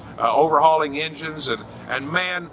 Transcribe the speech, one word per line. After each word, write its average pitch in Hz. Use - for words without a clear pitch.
uh, 113
overhauling 151
engines. 156
And, 113
and 135
man, 180